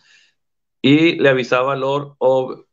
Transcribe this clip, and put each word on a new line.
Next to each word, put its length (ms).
Y 360
le 120
avisaba 460
a 20
Lord 420
o, 540